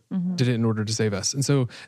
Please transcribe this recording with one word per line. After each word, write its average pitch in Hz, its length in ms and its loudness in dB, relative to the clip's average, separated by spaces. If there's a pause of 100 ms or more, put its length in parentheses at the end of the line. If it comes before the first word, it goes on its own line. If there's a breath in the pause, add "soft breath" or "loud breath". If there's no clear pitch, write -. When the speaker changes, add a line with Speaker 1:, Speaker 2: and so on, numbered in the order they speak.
(120)
Speaker 1:
Mm-hmm. 180 240 -2
Speaker 2:
did 123 120 2
it 123 60 2
in 113 100 2
order 107 200 0
to 110 80 -2
save 110 200 0
us. 98 220 -4
And 139 100 0
so 135 240 2 (200 loud breath)